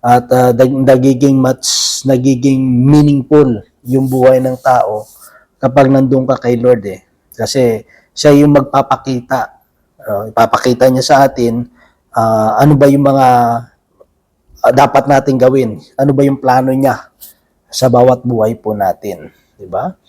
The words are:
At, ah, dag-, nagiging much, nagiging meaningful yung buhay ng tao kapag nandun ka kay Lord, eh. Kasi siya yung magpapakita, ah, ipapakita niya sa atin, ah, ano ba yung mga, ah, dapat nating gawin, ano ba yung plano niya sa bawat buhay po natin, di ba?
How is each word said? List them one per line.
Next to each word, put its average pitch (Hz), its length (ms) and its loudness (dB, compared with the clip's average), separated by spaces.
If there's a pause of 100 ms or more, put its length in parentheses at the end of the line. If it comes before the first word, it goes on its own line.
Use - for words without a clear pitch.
At, 123 300 0
ah, 127 240 2
dag-, 127 160 2
nagiging 135 640 2
much, - 680 -4
nagiging 131 560 0
meaningful 135 960 2 (220)
yung 131 240 -2
buhay 131 320 0
ng 127 240 -4
tao 120 420 -2 (540)
kapag 135 320 0
nandun 135 320 0
ka 127 160 -4
kay 120 160 -2
Lord, 113 320 0
eh. 92 160 -14 (300)
Kasi 113 480 -4 (320)
siya 151 260 2
yung 147 160 4
magpapakita, 135 840 -4 (580)
ah, 104 320 -8
ipapakita 120 560 0
niya 127 160 0
sa 151 120 2 (120)
atin, 120 380 -4 (500)
ah, 110 460 -2
ano 143 160 4
ba 143 100 4
yung 143 160 2
mga, 135 240 2 (1400)
ah, - 80 2
dapat 139 400 0
nating 135 300 0
gawin, 127 400 0 (180)
ano 139 140 0
ba 139 100 0
yung 139 160 -2
plano 131 320 0
niya 131 380 -4 (640)
sa 127 160 -2
bawat 123 320 2
buhay 117 320 -2
po 107 240 -8
natin, 92 560 -6 (240)
di - 80 -20
ba? 95 320 -8 (120)